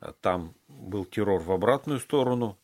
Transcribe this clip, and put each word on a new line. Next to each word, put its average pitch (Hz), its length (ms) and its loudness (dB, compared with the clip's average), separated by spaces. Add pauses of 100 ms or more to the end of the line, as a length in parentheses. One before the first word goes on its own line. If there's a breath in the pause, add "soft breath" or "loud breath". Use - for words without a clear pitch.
э, - 200 -14
там 90 340 -2 (140)
был 101 360 -8
террор 101 360 2
в 85 120 -2
обратную 123 480 2
сторону, 123 640 0